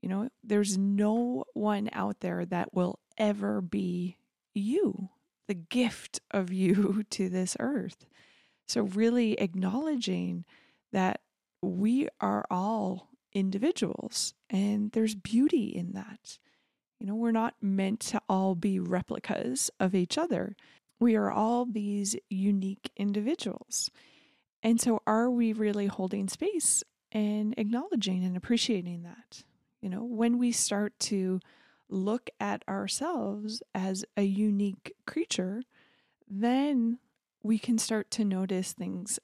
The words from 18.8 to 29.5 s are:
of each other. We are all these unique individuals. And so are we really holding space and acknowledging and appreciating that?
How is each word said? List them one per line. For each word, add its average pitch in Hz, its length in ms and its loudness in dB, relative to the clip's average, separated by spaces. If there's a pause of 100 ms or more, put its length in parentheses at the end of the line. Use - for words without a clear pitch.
of 185 140 2
each 180 240 2
other. 233 380 -2 (440)
We 233 160 6
are 202 140 2
all 240 340 2
these 202 500 -2 (140)
unique 196 680 0
individuals. 208 960 -2 (720)
And 226 180 4
so 226 260 2
are 226 220 4
we 240 240 2
really 208 340 0
holding 196 420 -2
space - 560 0 (260)
and 214 480 0
acknowledging 220 680 0
and 180 120 -2
appreciating 180 680 0
that? - 400 -20 (380)